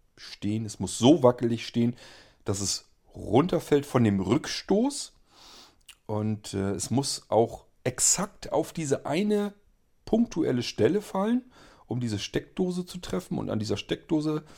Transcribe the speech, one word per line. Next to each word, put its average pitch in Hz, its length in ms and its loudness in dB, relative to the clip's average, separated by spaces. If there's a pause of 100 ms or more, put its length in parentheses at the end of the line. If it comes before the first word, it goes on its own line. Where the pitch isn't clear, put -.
(180)
stehen, 107 480 -6
es 101 120 -12
muss 92 200 -6
so 139 240 6
wackelig 117 440 2
stehen, 120 300 0 (480)
dass 101 160 -2
es - 300 -6 (240)
runterfällt 143 720 2
von 120 180 2
dem 101 160 4
Rückstoß 190 920 0 (920)
und, 107 480 -4
äh, 98 200 0
es - 180 -6
muss - 400 -2
auch 113 340 2 (200)
exakt - 680 -2
auf 160 220 -2
diese 151 320 -2
eine 202 480 0 (500)
punktuelle 151 580 0
Stelle 185 380 2
fallen, 220 500 -2 (360)
um 123 140 -4
diese 110 180 -2
Steckdose 180 680 -4
zu - 120 -14
treffen. - 380 -6
Und - 140 -6
an 110 80 -2
dieser 107 180 -4
Steckdose, 151 680 -4 (140)